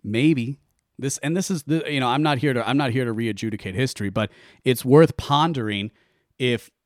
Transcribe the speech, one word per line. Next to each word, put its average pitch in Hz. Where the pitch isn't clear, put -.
Maybe 127
this, 135
and 156
this 190
is 175
the, 151
you 143
know, 131
I'm 135
not 147
here 139
to, 117
I'm 127
not 143
here 127
to 117
re-adjudicate 107
history, 110
but 104
it's 127
worth 147
pondering 120
if 123